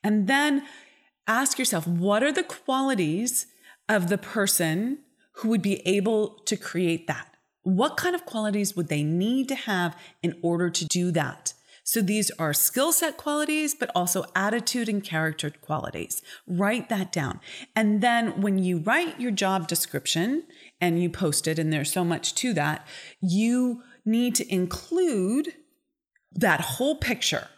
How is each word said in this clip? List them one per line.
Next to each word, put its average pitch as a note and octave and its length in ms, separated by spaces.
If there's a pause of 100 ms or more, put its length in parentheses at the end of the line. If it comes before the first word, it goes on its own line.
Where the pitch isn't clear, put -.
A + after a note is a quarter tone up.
And G#3 260
then C#4 360 (640)
ask B3 320
yourself, F#3 260
what F#3 380
are D4 80
the F4 120
qualities B3 1040 (420)
of G3 180
the G3 100
person G3 840 (380)
who A3 120
would A3 140
be G3 240
able G3+ 580
to G#3+ 100
create E3+ 520
that? - 200 (360)
What G#3 340
kind F4+ 160
of F4 100
qualities G#3 520
would F3 120
they D3 140
need G#3 460
to C4+ 80
have F3+ 420 (240)
in E3+ 220
order E3+ 260
to F3 160
do F3+ 260
that? D3+ 420 (300)
So - 180
these G#3 360
are D#3 160
skill - 380
set D#4+ 260
qualities, D4+ 560
but - 220
also F3+ 300 (100)
attitude A3+ 520
and G3+ 160
character D#3+ 460
qualities. - 720 (240)
Write G3 440
that F#3+ 220
down. C#3+ 280 (360)
And G#3+ 240
then A#3 420
when G3 180
you F3+ 180
write C4 420
your B3 120
job F#3+ 360
description F3 760 (360)
and E3+ 220
you F3 80
post D#3+ 380
it, D#3+ 100
and D#3 160
there's D3 180
so F3+ 140
much - 300
to B3 180
that, D3+ 320 (340)
you A#3 640 (240)
need A#3 300
to - 180
include B3 1000 (760)
that E3+ 300
whole C#4 340
picture - 520 (100)